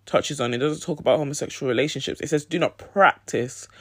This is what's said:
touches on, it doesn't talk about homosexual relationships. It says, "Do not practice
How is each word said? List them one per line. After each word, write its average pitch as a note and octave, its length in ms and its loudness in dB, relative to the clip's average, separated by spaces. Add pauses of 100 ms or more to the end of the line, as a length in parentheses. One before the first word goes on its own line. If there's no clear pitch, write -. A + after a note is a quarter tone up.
touches - 340 0
on, B2 140 0
it A#2+ 40 -2
doesn't D3+ 240 -2
talk D#3 180 -6
about - 180 4
homosexual C#3+ 520 -4
relationships. C3 520 -2
It - 80 -6
says, D3+ 160 0
"Do E3+ 140 -4
not - 180 0
practice - 880 0 (140)